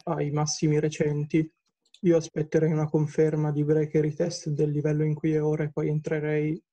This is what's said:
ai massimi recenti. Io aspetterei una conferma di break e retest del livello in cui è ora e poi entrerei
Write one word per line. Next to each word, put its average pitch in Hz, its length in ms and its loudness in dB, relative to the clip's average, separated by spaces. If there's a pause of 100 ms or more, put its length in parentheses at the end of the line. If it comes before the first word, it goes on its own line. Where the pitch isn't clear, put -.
ai 147 260 -4
massimi 151 480 0
recenti. 156 680 0 (520)
Io 170 160 6
aspetterei 156 540 0
una 151 180 0
conferma 151 600 2
di 147 120 0
break 151 300 2
e 156 80 2
retest 160 480 -4
del 151 220 0
livello 151 320 0
in 151 120 0
cui 156 180 0
è 151 100 0
ora 151 220 0
e 151 60 -6
poi 151 180 -2
entrerei 151 720 -2 (120)